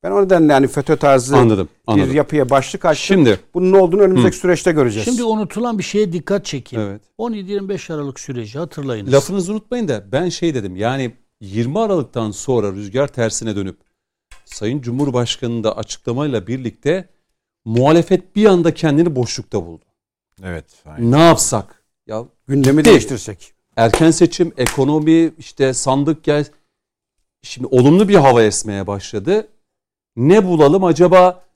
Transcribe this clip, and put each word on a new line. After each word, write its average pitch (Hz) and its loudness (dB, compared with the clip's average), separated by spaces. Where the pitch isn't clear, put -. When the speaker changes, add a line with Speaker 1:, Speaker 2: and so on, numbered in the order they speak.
Speaker 1:
Ben 180 -8
o 202 2
nedenle 165 4
yani 135 4
fetö 151 -2
tarzı 139 2
Speaker 2:
Anladım, 110 2
Speaker 1:
bir 113 -2
Speaker 2:
anladım. 135 0
Speaker 1:
yapıya 143 0
başlık 139 -2
açtık. 160 -2
Speaker 2:
Şimdi 135 2
Speaker 1:
Bunun 185 0
ne 196 6
olduğunu 185 4
önümüzdeki 156 2
Speaker 2:
Hı. - -14
Speaker 1:
süreçte 180 0
göreceğiz. 117 0
Speaker 3:
Şimdi 240 -4
unutulan 220 -6
bir 180 -6
şeye 202 -2
dikkat 196 -6
çekeyim. 117 -8
Speaker 2:
Evet. 101 -12
Speaker 3:
On 233 -8
yedi 202 -10
yirmi 196 -8
beş 190 -10
Aralık 143 -10
süreci 120 -12
hatırlayınız. 131 -6
Speaker 2:
Lafınızı 180 0
unutmayın 220 -6
da 104 -6
ben 170 -2
şey 165 -4
dedim, 98 -8
yani 123 -6
yirmi 117 -6
Aralık'tan 151 -4
sonra 104 -4
rüzgar 104 -4
tersine 110 -6
dönüp 95 -8
Sayın 123 -8
Cumhurbaşkanı'nın 120 -4
da 107 -2
açıklamayla 120 -6
birlikte 131 -6
muhalefet 156 2
bir 208 4
anda 170 2
kendini 156 0
boşlukta 113 -6
buldu. 82 -20
Speaker 4:
Evet, 87 -12
aynen. 127 -2
Speaker 2:
Ne 147 4
yapsak? 139 2
Ya 110 -10
Speaker 1:
Gündemi 135 2
Speaker 2:
bitti. 156 4
Speaker 1:
değiştirsek. 123 0
Speaker 2:
Erken 117 4
seçim, 165 0
ekonomi, 151 0
işte 135 -2
sandık 143 -2
gel. 147 0
Şimdi - -12
olumlu 151 4
bir 202 2
hava 135 6
esmeye 101 -2
başladı. 107 -6
Ne 175 4
bulalım 170 4
acaba? 180 4